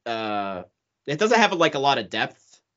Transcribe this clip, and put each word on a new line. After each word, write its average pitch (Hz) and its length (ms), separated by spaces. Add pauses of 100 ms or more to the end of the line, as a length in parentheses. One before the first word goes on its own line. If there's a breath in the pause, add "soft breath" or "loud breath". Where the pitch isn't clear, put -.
uh, 104 580 (420)
it 143 120
doesn't 214 220
have, 202 140
like, 165 220
a 143 40
lot 139 180
of 107 120
depth. - 500 (180)